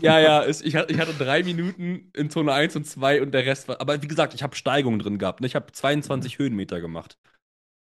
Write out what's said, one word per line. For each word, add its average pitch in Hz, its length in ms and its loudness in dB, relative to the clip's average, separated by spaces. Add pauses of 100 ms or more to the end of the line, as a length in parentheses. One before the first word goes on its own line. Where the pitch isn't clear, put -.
Ja, 160 180 6
ja, 151 260 6
es, 151 180 -2
ich 151 120 -2
ha-, 160 140 0
ich 160 100 0
hatte 160 160 -2
drei 143 300 0
Minuten 175 720 -6
in 151 160 -4
Zone 151 220 0
eins 143 220 2
und 151 120 -6
zwei 135 360 2
und 139 100 -2
der 127 140 2
Rest 135 220 -2
war, 123 120 -8
aber 143 220 -2
wie 147 60 -8
gesagt, 156 260 0
ich 120 80 -10
hab 143 140 -6
Steigungen 127 420 0
drin 104 200 -2
gehabt, 95 220 -4
ne? 127 60 -2
Ich 127 80 -6
hab - 220 -6
zweiundzwanzig 135 640 -2
Höhenmeter 98 420 -4
gemacht. 82 360 -12 (840)